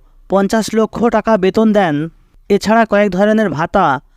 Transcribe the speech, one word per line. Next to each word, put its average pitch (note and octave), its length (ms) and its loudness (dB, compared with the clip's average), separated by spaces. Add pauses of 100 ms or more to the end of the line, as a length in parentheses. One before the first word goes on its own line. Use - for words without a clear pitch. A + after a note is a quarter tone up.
(300)
পঞ্চাশ G3 440 0
লক্ষ A3 240 -2 (120)
টাকা A3+ 280 0
বেতন F#3+ 360 0
দেন। F#3 220 0 (540)
এছাড়া G#3 360 2
কয়েক G#3 260 0
ধরনের G#3 380 0
ভাতা, E3+ 380 0 (300)